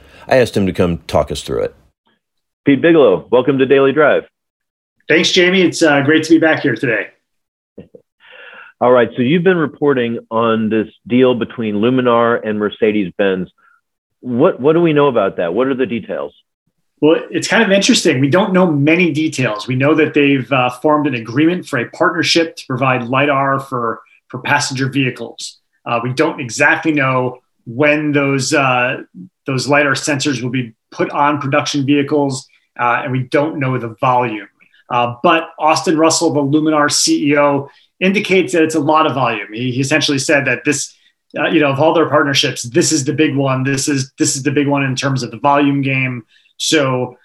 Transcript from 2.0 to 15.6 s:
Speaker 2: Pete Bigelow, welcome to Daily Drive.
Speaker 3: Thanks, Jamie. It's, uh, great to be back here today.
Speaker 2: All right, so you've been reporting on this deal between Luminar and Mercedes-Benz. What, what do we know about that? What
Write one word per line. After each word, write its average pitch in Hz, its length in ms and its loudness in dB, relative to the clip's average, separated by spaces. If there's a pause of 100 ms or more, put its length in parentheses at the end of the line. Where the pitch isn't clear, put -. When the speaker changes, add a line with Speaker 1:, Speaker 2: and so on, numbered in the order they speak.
Speaker 2:
Pete 139 160 4
Bigelow, 135 500 4
welcome 131 280 2
to 135 80 4
Daily 139 260 4
Drive. 131 300 2 (840)
Speaker 3:
Thanks, 160 240 2
Jamie. 185 300 2
It's, 170 220 0
uh, 143 180 4
great 156 220 2
to 156 80 2
be 160 80 6
back 160 220 2
here 131 140 -2
today. 110 360 -4 (1700)
Speaker 2:
All 123 100 4
right, 123 240 4
so 131 60 -2
you've 156 220 2
been 185 140 4
reporting 131 600 0 (120)
on 113 380 0
this 107 180 0 (180)
deal 127 300 4
between 113 400 -6
Luminar 117 680 2
and 107 140 -4
Mercedes-Benz. 101 960 -2 (720)
What, 123 360 0
what 143 140 2
do 170 80 2
we 165 120 2
know 143 140 4
about 107 300 0
that? 87 180 -2
What 123 100 0